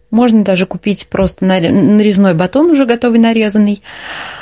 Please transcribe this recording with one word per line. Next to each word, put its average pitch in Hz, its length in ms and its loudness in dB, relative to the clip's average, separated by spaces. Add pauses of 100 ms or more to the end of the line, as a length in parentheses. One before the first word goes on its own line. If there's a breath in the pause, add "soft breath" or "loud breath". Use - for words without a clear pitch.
(100)
Можно 220 340 2
даже 185 220 0
купить - 420 -8
просто - 360 -4
наре-, 185 280 0
нарезной 202 600 2
батон, 254 360 0
уже 277 160 2
готовый 233 320 0
нарезанный. 214 640 0 (600 loud breath)